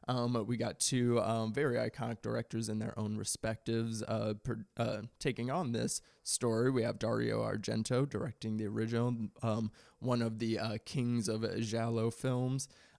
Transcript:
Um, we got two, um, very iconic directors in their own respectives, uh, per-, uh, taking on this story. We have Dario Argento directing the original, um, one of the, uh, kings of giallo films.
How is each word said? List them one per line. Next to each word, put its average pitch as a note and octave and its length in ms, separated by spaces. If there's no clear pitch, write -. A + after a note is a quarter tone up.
Um, A#2+ 380
we A#2 100
got A2 220
two, A#2+ 420
um, A2 320
very B2+ 240
iconic A#2 440
directors A2+ 460
in G#2+ 120
their A2 200
own G#2+ 160
respectives, A2+ 880
uh, A2 300
per-, A2+ 220
uh, A2+ 280
taking B2 320
on D3 200
this - 300
story. A#2+ 480
We A#2+ 120
have A2 140
Dario A2+ 440
Argento A2+ 680
directing A2 480
the A2 80
original, A#2 500
um, A2 280
one A#2+ 240
of A2+ 160
the, A2 180
uh, A2 280
kings A#2+ 440
of A2 160
giallo A2+ 480
films. B2+ 580